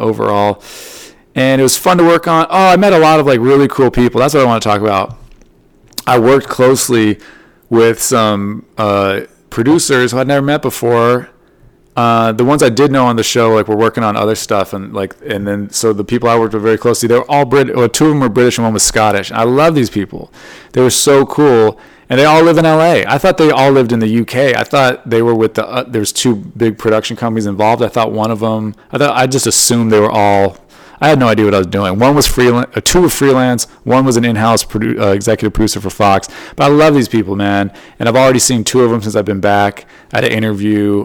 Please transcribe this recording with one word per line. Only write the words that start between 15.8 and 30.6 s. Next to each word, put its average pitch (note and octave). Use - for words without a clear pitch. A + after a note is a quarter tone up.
the G2+
people A#2
I A#2
worked A2
with G#2+
very A2
closely, A#2
they A#2
were B2+
all C#3+
Brit-, C3
well, B2
two -
of D#3
them D3
were C3
British A#2+
and A#2
one A2+
was G2+
Scottish. G2+
I A2
love C#3
these C3
people. -
They B2+
were B2+
so C#3
cool, A#2
and B2+
they C#3+
all D#3+
live E3
in D#3+
L D#3
A. D#3+
I C3
thought F#3+
they D#3
all C#3
lived B2+
in A#2+
the A2+
U A2+
K. B2+
I A2
thought C3
they A#2
were A#2
with A2
the, A2
uh, B2
there A#2
was G2+
two A#2+
big G#2+
production A2
companies A2+
involved. G#2+
I A2
thought A2
one G#2+
of A2
them, G#2+
I C#3
thought, C3
I B2+
just C3
assumed A#2
they A2
were G#2
all, G2+